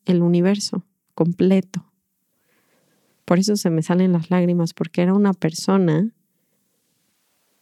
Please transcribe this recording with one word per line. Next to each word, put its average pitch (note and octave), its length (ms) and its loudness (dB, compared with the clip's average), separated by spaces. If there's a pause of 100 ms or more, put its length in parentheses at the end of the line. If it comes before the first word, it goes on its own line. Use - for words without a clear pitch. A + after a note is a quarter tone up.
el F3+ 160 2
universo F3 640 0 (280)
completo. F3+ 720 0 (1400)
Por F3 120 2
eso G#3 180 0
se G3 140 -2
me D#3+ 140 0
salen F3+ 280 0
las E3+ 200 -2
lágrimas, F3 420 0
porque - 280 -6
era F3+ 120 2
una G3+ 200 2
persona F3+ 800 -2 (1500)